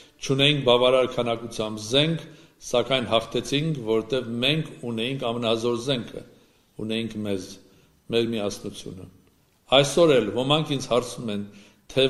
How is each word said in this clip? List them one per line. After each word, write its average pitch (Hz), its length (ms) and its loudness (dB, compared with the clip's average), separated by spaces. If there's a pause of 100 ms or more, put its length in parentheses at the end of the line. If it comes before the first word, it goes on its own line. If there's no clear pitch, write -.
(160)
չունեինք 139 500 2
բավարար 123 460 6
քանակությամբ 113 680 -4
զենք, 143 460 0 (400)
սակայն 123 420 0
հաղթեցինք, 135 760 -2
որտև 110 520 0
մենք 151 320 0 (140)
ունեինք 123 420 -4
ամենահզոր 117 560 0
զենքը, 123 420 -6 (560)
ունեինք 110 380 -6
մեզ, 101 320 -4 (600)
մեր 117 180 2
միասնությունը։ 101 800 -8 (640)
Այսօր 143 460 6
էլ 110 200 2
ոմանք 143 400 0
ինձ 123 140 -8
հարցնում 120 420 -2
են, 101 160 -8 (420)
թե 135 200 4